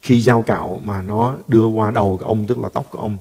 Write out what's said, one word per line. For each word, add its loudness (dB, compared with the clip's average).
khi 4
dao 4
cạo -4
mà -4
nó -2
đưa 6
qua 0
đầu 0
của -10
ông, -2
tức -2
là -6
tóc -6
của -14
ông -6